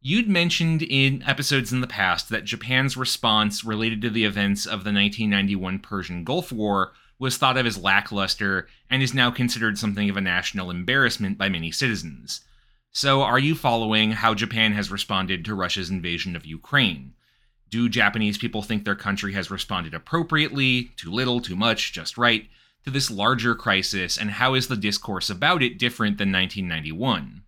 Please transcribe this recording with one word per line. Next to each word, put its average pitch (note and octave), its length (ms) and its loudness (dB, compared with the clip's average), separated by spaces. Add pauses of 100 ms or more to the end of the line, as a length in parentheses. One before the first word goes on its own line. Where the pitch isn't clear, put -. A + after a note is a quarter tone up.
"You'd G#3 260 2
mentioned E3+ 540 2
in C3+ 420 2
episodes C#3 480 0
in B2+ 80 2
the B2 80 -2
past F#2 420 0
that A2 140 -4
Japan's B2+ 540 -2
response G#2+ 680 0
related A2 380 -2
to A#2 80 -2
the A2 160 0
events G2+ 400 0
of G2+ 180 -4
the G#2+ 80 -2
nineteen G#2 380 2
ninety-one G2 500 0
Persian F2 460 -8
Gulf D3 260 -4
War G#2 400 0 (280)
was B2+ 180 -2
thought C3 180 2
of B2+ 100 2
as G#2 120 0
lackluster G2 920 0 (220)
and C3 120 2
is B2+ 120 0
now B2 180 4
considered A2+ 460 0
something G#2 320 0
of G2 80 -2
a G2 40 -2
national F2+ 500 -2
embarrassment G2+ 680 0
by G2 100 0
many E2+ 240 -2
citizens. E2+ 720 -4 (500)
So C#3 300 4
are B2 180 4
you D3 160 2
following A2 560 2
how A2+ 220 4
Japan A2 400 2
has G#2 180 -2
responded F#2 540 -2
to G#2+ 100 -4
Russia's F#2 360 -2
invasion F2 440 -4
of D#2 100 -10
Ukraine? D#2+ 680 -2 (560)
Do A#2 180 0
Japanese G#2 520 2
people A2+ 240 -4
think G#2 200 -2
their G2+ 120 0
country G2+ 380 -4
has F#2 180 -4
responded F2+ 420 -6
appropriately, C#3 1040 0
too E2 140 -10
little, B2 280 2
too F#2+ 160 -6
much, A2 380 0
just - 240 -10
right, A#2 320 2 (340)
to - 60 -8
this C3 220 0
larger A#2 440 2
crisis, F#2+ 600 0
and G#2 140 -2
how B2+ 240 2
is C3 120 0
the B2+ 80 -2
discourse G2+ 540 -2
about C#3+ 340 2
it A#2+ 140 0
different A2 400 0
than G2 140 0
nineteen F#2 360 -2
ninety-one?" D#2+ 800 -4